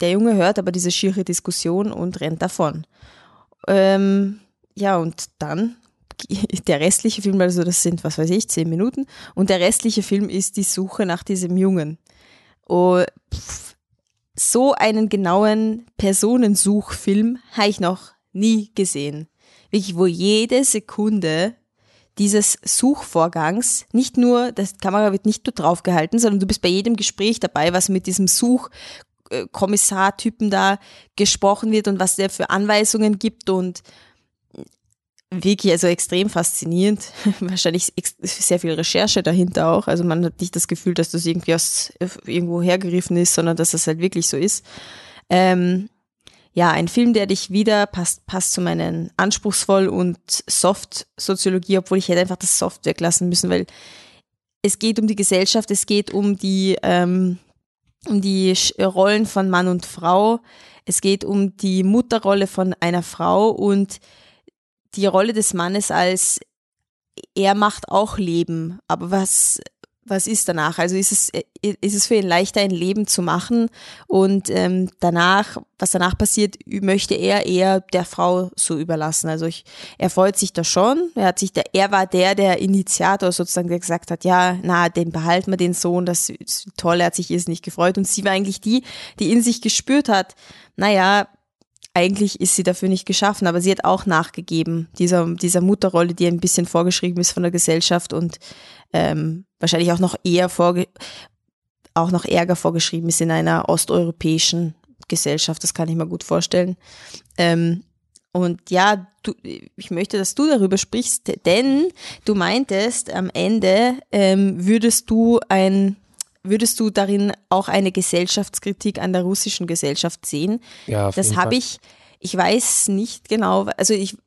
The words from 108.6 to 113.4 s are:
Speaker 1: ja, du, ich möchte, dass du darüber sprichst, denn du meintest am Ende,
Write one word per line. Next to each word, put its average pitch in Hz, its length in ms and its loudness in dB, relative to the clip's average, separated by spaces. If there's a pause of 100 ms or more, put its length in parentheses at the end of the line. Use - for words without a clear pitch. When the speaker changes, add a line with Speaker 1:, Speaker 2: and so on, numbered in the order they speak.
Speaker 1:
ja, 190 360 2 (160)
du, - 100 -6 (100)
ich - 480 -18
möchte, 190 280 -4
dass 190 160 -4
du 285 120 2
darüber 196 300 4
sprichst, - 720 -4
denn 269 420 2 (380)
du 214 80 2
meintest 202 760 -2
am 185 220 -4
Ende, 208 640 2 (180)